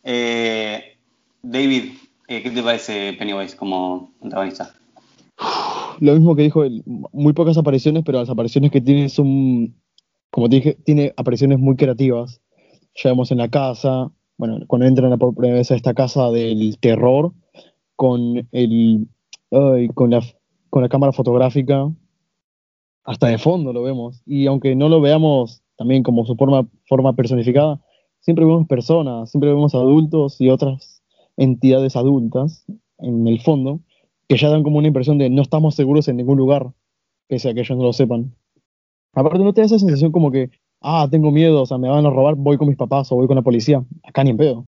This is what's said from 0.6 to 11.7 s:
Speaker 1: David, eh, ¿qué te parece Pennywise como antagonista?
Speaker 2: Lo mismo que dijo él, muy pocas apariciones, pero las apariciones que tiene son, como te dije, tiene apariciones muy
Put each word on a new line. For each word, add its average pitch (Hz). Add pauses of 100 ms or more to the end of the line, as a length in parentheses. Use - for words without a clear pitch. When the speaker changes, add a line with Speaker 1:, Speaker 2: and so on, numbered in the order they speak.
Speaker 1:
David, 127 (340)
eh, 117
¿qué 120
te 117
parece 104
Pennywise 101
como 92
antagonista? - (1300)
Speaker 2:
Lo 143
mismo 160
que 147
dijo 151
él, 123
muy 147
pocas 160
apariciones, 151
pero 131
las 120
apariciones 127
que 139
tiene 139
son, 131 (560)
como 120
te 131
dije, 139
tiene 147
apariciones 131
muy 135